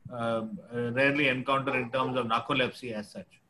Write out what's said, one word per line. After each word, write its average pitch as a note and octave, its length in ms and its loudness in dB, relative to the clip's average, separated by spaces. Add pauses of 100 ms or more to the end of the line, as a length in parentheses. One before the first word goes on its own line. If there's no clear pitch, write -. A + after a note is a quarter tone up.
(120)
um, A2+ 460 -2 (160)
uh, A#2+ 200 -2
rarely C#3 340 4
encounter C3 500 2
in A#2+ 140 -2
terms C3 260 0
of B2 80 0
narcolepsy A#2 640 0
as G#2+ 200 -8
such. - 280 -16 (100)